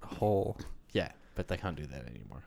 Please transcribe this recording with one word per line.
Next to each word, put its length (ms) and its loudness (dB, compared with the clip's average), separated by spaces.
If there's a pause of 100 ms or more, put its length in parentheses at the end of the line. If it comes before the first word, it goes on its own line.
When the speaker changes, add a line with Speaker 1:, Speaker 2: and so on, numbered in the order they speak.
Speaker 1:
whole. 560 4 (340)
Speaker 2:
Yeah, 200 2 (240)
but 120 0
they 80 2
can't 200 -2
do 100 -4
that 200 -8
anymore. 400 -10